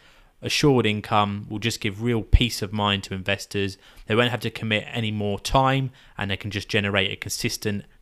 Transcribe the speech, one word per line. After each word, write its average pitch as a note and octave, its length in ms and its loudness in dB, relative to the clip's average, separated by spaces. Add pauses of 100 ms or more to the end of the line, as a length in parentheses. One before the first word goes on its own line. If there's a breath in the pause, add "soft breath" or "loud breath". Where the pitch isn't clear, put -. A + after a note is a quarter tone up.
(420 soft breath)
assured B2 440 4
income G#2 640 0
will G#2+ 100 -6
just A2 220 -2
give G2+ 200 -4
real A#2 200 0
peace - 400 4
of F#2+ 100 -4
mind G2+ 320 2
to - 100 -10
investors. G2 640 -4 (280 loud breath)
They A2+ 100 0
won't A#2+ 160 4
have A#2+ 80 -2
to A2+ 100 -6
commit A2 380 -2
any A2+ 240 -4
more G#2 260 -2
time, C3+ 540 2 (260 loud breath)
and G2 140 -4
they - 60 -2
can A2 120 -8
just G2 200 -6
generate G2+ 420 2
a G2+ 60 -8
consistent - 680 -4 (180)